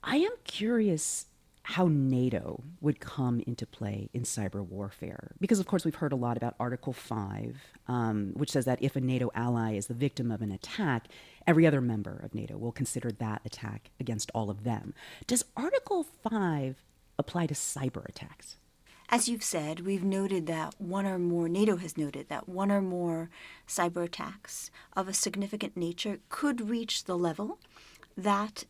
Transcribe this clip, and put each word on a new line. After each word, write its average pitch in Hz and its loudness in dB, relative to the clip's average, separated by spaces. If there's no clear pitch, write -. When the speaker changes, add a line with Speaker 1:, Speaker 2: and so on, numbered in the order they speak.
Speaker 1:
I 262 2
am 403 4
curious 208 2
how 180 4
nato 127 4
would 147 2
come 123 0
into 117 -6
play 104 -6
in 120 -2
cyber 101 -4
warfare, - -10
because, 196 4
of 180 0
course, - 2
we've 156 0
heard 143 -2
a 139 0
lot 120 0
about 117 -2
Article 123 -2
five, 110 -4
um, 110 0
which 143 -2
says 131 0
that 127 2
if 135 0
a 139 0
nato 127 2
ally 117 2
is 101 -2
the 120 -6
victim 120 0
of 107 -2
an 104 -2
attack, 123 -2
every 165 8
other 143 6
member 113 0
of - -10
nato 104 -6
will 117 -4
consider 123 -4
that 107 -4
attack 110 -10
against 117 -4
all 110 0
of 104 -6
them. 117 -4
Does 247 2
Article 359 0
five 156 0
apply 170 0
to 147 0
cyber - -4
attacks? - -16
Speaker 2:
As 240 4
you've 226 -2
said, 160 -2
we've 190 0
noted 190 2
that 160 -2
one 196 -2
or 190 0
more, 170 2
nato 196 6
has 175 -6
noted 139 -4
that 147 -6
one 190 2
or 202 6
more 175 0
cyber 175 0
attacks - -8
of 190 0
a 190 -6
significant 202 -2
nature 175 -2
could 240 0
reach 233 -2
the 180 -2
level 175 0
that 202 2